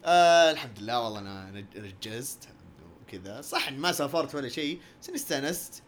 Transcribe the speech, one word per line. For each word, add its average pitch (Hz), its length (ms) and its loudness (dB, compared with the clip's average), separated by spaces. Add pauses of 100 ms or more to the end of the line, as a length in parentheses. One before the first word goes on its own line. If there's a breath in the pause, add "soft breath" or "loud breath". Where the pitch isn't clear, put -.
آه، 170 460 8
الحمد 110 280 -8
لله 117 220 -2
والله 107 180 -4
أنا 98 320 -10
نج-، 101 260 -14
نجزت 107 720 -12 (520)
وكذا. 101 400 -14
صح - 260 -4
إن 135 100 -8
ما 175 140 0
سافرت 151 440 -2
ولا 135 140 -4
شيء، 156 300 -6 (220 loud breath)
بس - 60 -16
إني 359 100 -8
استانست. 151 720 -4